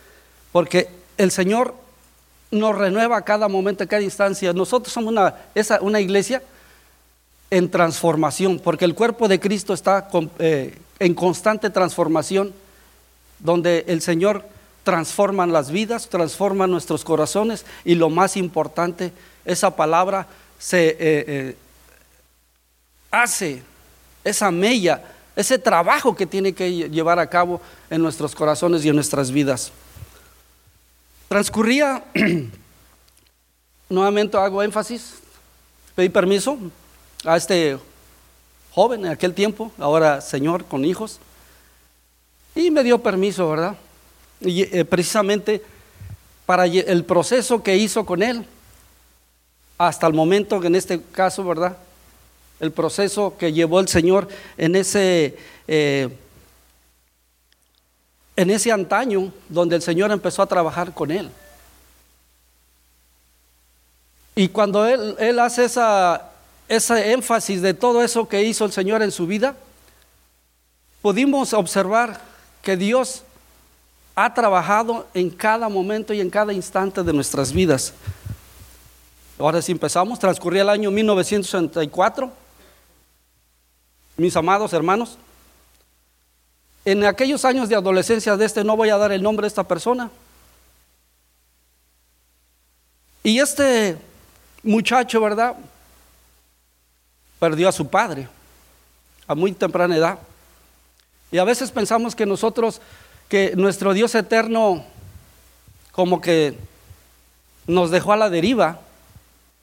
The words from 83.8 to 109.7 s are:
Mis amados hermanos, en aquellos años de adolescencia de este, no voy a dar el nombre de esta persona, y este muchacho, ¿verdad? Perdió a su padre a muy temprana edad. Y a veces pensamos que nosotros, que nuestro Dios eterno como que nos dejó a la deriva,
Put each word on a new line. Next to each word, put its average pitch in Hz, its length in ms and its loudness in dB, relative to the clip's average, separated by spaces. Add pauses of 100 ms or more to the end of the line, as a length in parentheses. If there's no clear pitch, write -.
Mis 175 200 0
amados 190 380 2
hermanos, 185 440 0 (1700)
en 202 180 2
aquellos 254 420 2
años 254 220 2
de 220 80 2
adolescencia 196 600 2
de 214 80 2
este, 214 180 -2
no 214 140 2
voy 220 120 2
a 208 80 2
dar 208 140 2
el 190 120 -2
nombre 208 220 0
de - 20 -2
esta 202 160 -4
persona, 226 480 -4 (3000)
y 220 160 2
este 254 580 2 (640)
muchacho, 226 600 2
¿verdad? 220 340 0 (1800)
Perdió 165 300 2
a - 20 2
su 156 160 -4
padre 165 400 -2 (1000)
a - 80 -4
muy 180 200 0
temprana 175 420 0
edad. 165 240 0 (1120)
Y 170 80 0
a 180 60 4
veces 240 260 -2
pensamos 226 440 -2
que 214 100 -2
nosotros, 220 540 -2 (480)
que 196 280 2
nuestro 190 380 2
Dios 220 200 0
eterno 226 720 0 (1080)
como 180 300 0
que 156 340 0 (1080)
nos 175 260 2
dejó 180 220 0
a 208 40 2
la 214 120 2
deriva, 170 520 0 (800)